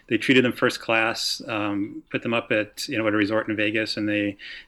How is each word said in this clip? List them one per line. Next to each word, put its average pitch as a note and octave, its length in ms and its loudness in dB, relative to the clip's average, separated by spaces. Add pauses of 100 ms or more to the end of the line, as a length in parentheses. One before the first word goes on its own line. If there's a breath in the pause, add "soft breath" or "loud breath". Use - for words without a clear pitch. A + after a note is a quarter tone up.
they A#2+ 100 2
treated B2+ 260 6
them A#2+ 80 2
first - 300 0
class, A2+ 640 0
um, G#2 640 -4
put C3 120 -4
them A#2+ 100 -2
up A#2 180 -2
at, - 380 -2
you C3 80 -4
know, A2 100 0
at G#2 60 2
a G#2+ 40 2
resort G#2+ 300 2
in A2 80 -2
Vegas, G#2+ 400 -2
and G#2 140 -2
they G2+ 260 -2 (320 loud breath)